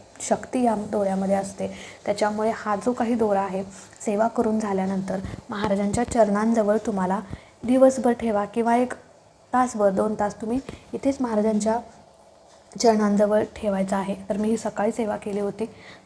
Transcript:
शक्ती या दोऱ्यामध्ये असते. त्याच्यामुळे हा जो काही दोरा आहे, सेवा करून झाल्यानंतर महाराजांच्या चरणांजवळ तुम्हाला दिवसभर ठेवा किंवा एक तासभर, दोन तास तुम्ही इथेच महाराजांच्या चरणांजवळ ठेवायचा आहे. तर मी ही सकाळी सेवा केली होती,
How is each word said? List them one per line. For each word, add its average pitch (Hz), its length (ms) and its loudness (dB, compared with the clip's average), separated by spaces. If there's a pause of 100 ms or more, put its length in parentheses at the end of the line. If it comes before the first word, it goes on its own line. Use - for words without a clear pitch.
(220)
शक्ती - 420 -2
या 226 120 4
दोऱ्यामध्ये 196 600 0
असते. 196 320 -4 (380)
त्याच्यामुळे 214 500 0
हा 208 200 -2
जो 240 180 0
काही 240 220 0
दोरा 208 260 2
आहे, 196 220 -4 (420)
सेवा 214 220 2
करून 220 320 0
झाल्यानंतर 190 600 -2 (300)
महाराजांच्या 202 540 0
चरणांजवळ 214 840 2
तुम्हाला 190 340 0 (440)
दिवसभर 254 480 4
ठेवा 220 340 0
किंवा 233 300 0
एक 247 180 0 (600)
तासभर, 240 360 2
दोन 208 300 0
तास 208 220 -2
तुम्ही 226 180 -2 (340)
इथेच 269 280 -2
महाराजांच्या 220 580 2 (1000)
चरणांजवळ 208 640 4 (120)
ठेवायचा 196 420 0
आहे. 196 180 -2 (140)
तर 202 80 -2
मी 214 100 0
ही 226 100 2
सकाळी 214 340 -2
सेवा 208 260 -4
केली 202 220 -6
होती, 202 260 -4 (400)